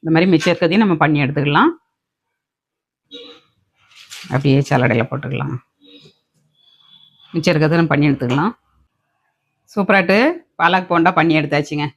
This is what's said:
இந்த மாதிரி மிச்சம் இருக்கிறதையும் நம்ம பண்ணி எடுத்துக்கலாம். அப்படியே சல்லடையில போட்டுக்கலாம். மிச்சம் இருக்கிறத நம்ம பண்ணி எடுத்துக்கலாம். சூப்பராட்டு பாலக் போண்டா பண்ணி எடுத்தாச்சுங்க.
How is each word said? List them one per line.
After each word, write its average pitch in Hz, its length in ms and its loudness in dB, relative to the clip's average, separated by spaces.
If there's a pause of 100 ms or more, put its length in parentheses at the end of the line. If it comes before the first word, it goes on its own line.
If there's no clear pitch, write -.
இந்த 160 140 -6
மாதிரி 180 180 2
மிச்சம் 165 180 2
இருக்கிறதையும் 180 340 0
நம்ம 180 180 0
பண்ணி 147 220 2
எடுத்துக்கலாம். 147 460 0 (2500)
அப்படியே 135 260 0 (120)
சல்லடையில 120 400 0
போட்டுக்கலாம். 135 440 -8 (1800)
மிச்சம் 170 180 0
இருக்கிறத 156 280 2
நம்ம 160 140 0
பண்ணி 143 160 2
எடுத்துக்கலாம். 139 420 -2 (1200)
சூப்பராட்டு 196 440 2 (440)
பாலக் 180 300 0
போண்டா 170 280 2
பண்ணி 160 220 2
எடுத்தாச்சுங்க. 147 460 -4 (100)